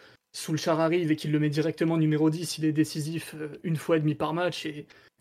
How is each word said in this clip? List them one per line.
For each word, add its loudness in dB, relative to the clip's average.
Solskjaer 0
arrive 2
et 2
qu'il -4
le 2
met 2
directement 2
numéro 4
dix, -4
il -2
est 2
décisif, -2
euh, -10
une 0
fois 2
et 4
demie 2
par -2
match -2
et -10